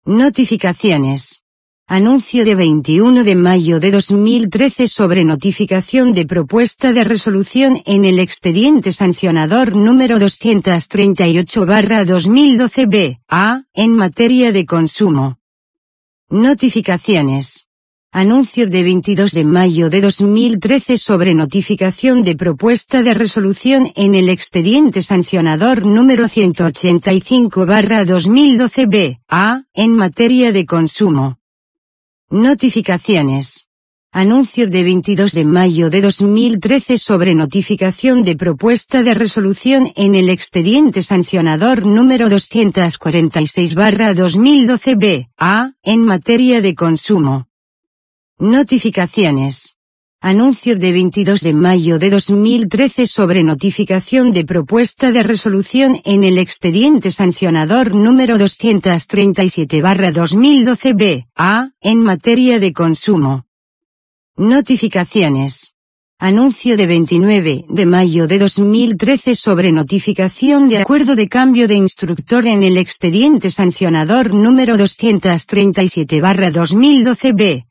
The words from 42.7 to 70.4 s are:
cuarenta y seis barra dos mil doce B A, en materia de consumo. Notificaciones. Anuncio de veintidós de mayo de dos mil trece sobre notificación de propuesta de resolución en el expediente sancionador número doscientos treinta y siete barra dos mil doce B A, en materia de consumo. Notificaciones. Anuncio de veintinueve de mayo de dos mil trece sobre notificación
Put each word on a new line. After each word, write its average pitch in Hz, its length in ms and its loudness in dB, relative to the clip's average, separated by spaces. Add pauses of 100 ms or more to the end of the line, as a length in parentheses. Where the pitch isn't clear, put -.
cuarenta 165 420 -2
y 156 60 -2
seis 170 260 -4
barra 208 400 0
dos 175 240 0
mil 262 300 4
doce 254 260 0
B 185 420 -2
A, 220 360 -2 (100)
en 226 240 0
materia 233 560 0
de 190 140 -2
consumo. 156 720 -2 (920)
Notificaciones. 185 1400 -2 (440)
Anuncio 226 560 0
de 180 140 0
veintidós 185 500 0
de 156 120 0
mayo 180 440 2
de 190 140 0
dos 196 180 0
mil 214 400 0
trece 247 380 0
sobre 185 360 0
notificación 190 880 -2
de 175 140 -2
propuesta 214 640 -2
de 226 120 0
resolución 220 800 0
en 202 180 2
el 185 140 2
expediente 196 720 0
sancionador 180 840 0
número 233 420 2
doscientos 196 680 0
treinta 196 360 0
y 185 60 0
siete 156 320 -4
barra 185 300 0
dos 165 240 -2
mil 262 300 4
doce 254 280 0
B 180 420 0
A, 226 360 -2 (100)
en 226 180 0
materia 233 600 2
de 190 140 -2
consumo. 156 760 -2 (880)
Notificaciones. 185 1400 -2 (420)
Anuncio 226 580 0
de 196 120 0
veintinueve 170 800 0
de 180 160 -2
mayo 175 400 2
de 185 140 -2
dos 196 180 0
mil 214 400 0
trece 247 380 0
sobre 185 360 0
notificación 196 1000 -2